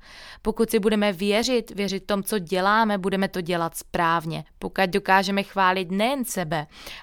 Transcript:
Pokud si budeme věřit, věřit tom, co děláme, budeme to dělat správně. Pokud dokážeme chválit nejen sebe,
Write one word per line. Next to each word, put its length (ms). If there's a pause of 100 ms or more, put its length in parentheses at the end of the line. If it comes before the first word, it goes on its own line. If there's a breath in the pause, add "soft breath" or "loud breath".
(420 loud breath)
Pokud 280
si 100
budeme 340
věřit, 580
věřit 340
tom, 180
co 160
děláme, 580
budeme 300
to 140
dělat 360
správně. 680 (140)
Pokud 300
dokážeme 540
chválit 480
nejen 340
sebe, 420 (360 loud breath)